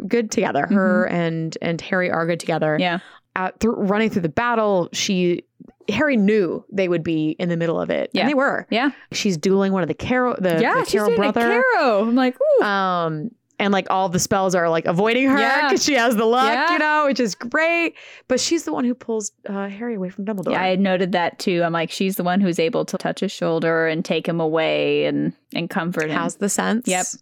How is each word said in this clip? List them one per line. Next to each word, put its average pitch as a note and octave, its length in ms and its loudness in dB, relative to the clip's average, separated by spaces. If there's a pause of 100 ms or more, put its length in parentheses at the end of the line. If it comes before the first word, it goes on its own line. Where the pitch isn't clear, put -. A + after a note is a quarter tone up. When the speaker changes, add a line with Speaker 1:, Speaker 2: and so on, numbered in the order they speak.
Speaker 1:
good A#3 240 0
together. - 340 0
Her F#3 420 2
Speaker 2:
Mm-hmm. - 80 -2
Speaker 1:
and, E3 460 -2
and E3 200 -2
Harry F3+ 280 -2
are E3 160 0
good E3 140 -2
together. D#3 400 0
Speaker 2:
Yeah. F3+ 180 0 (380)
Speaker 1:
Uh, F#3 140 -4 (100)
thr-, A3 100 2
running G#3 400 0
through F#3+ 120 -2
the E3 60 0
battle, G#3+ 640 0
she, F3+ 520 0 (460)
Harry C4+ 260 2
knew G3 560 2
they F#3+ 160 0
would E3+ 140 0
be D#3 360 -2
in F3 120 -2
the E3+ 80 -2
middle E3 200 -2
of F2 120 -2
it. - 240 -2
Speaker 2:
Yeah. F#3+ 80 0
Speaker 1:
And C#4 80 0
they D4+ 40 0
were. B3+ 360 0
Speaker 2:
Yeah. B3+ 220 0 (200)
Speaker 1:
She's F#3+ 240 -2
dueling F#3+ 360 2
one F#3+ 100 0
of D3+ 60 0
the D#3 60 -2
Carrow, B3 440 -2
the, E3+ 240 0
Speaker 2:
Yeah, E4+ 140 2
Speaker 1:
the A#4+ 80 0
Speaker 2:
she's - 80 -6
Speaker 1:
Carrow G#4 160 2
Speaker 2:
doing A#4 100 2 (100)
a G#3+ 40 2
Speaker 1:
brother. A#3 80 0 (340)
Speaker 2:
Carrow. B3 340 2
I'm A#3 60 2
like, B3+ 260 2
"Ooh." C#5 240 4
Speaker 1:
Um, F3+ 680 -2 (280)
and, G3+ 140 0
like, F#3+ 180 2
all F#3+ 180 2
the F3 100 -2
spells F#3+ 360 0
are, E3+ 160 2
like, E3 160 0
avoiding A3+ 420 2
her C#4 100 4
Speaker 2:
Yeah. C#4 300 2
Speaker 1:
'cause - 160 2
she D4 100 0
has A#3 220 2
the A3+ 80 2
look, A#3+ 200 4
Speaker 2:
Yeah. C#4 280 2
Speaker 1:
you E4+ 60 0
know, D4+ 280 2
which C4 140 0
is G#3+ 140 -2
great. D#4+ 600 0 (340)
But B3+ 120 2
she's E4 240 -2
the D#4 80 -4
one B3+ 120 -2
who A#3+ 100 0
pulls, A3 380 -6 (160)
uh, G3 200 -6
Harry A3 280 -8
away F#3 140 -4
from G3 140 -10
Dumbledore. F#3+ 280 -4
Speaker 2:
Yeah, F3 100 0
I F#3+ 60 0
had F#3 120 2
noted F#3 320 2
that F3 260 -2
too. F3 240 0
I'm E3 100 0
like, E3 180 -2
"She's F#3+ 260 -2
the F3+ 80 -2
one F3+ 160 2
who's F3+ 180 2
able D#3+ 280 0
to - 100 -6
touch E3 240 -4
his G3 120 -2
shoulder E3 540 0
and D#3+ 180 -2
take D#3+ 240 -2
him E3+ 120 -2
away D3+ 640 0
and, D3 300 -2 (200)
and E3+ 140 -4
comfort E3 400 -4
him." D#3 100 -2
Speaker 1:
Has E3+ 180 -4
the G3+ 120 -2
sense G3 400 -2
Speaker 2:
Yep. F3+ 180 0 (160)